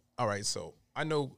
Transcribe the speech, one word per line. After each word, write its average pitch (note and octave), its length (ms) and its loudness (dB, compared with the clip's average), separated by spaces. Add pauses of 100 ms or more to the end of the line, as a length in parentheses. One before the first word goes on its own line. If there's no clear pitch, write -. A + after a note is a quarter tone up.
(180)
all A#2+ 100 2
right, G2+ 180 0
so - 280 -2 (200)
I C#3+ 100 -2
know, D3 340 0